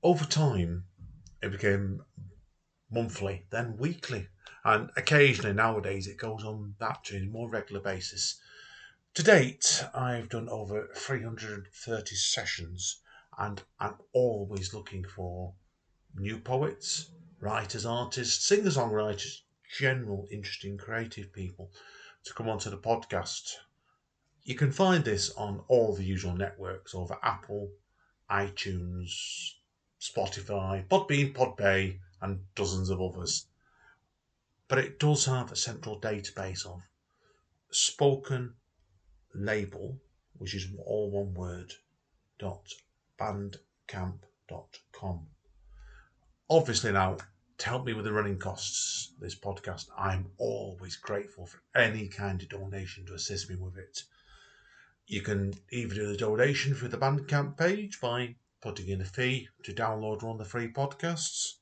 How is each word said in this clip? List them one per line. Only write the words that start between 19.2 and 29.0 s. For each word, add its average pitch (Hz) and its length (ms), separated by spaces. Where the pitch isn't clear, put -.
general 120 540
interesting 101 460
creative 113 560
people 92 360
to - 80
come 113 160
onto 107 220
the 98 80
podcast. - 760
You 127 120
can 143 180
find 185 320
this 101 320
on 104 320
all 113 260
the 95 100
usual 92 280
networks 92 640
over 90 280
Apple, 104 460
iTunes, 92 800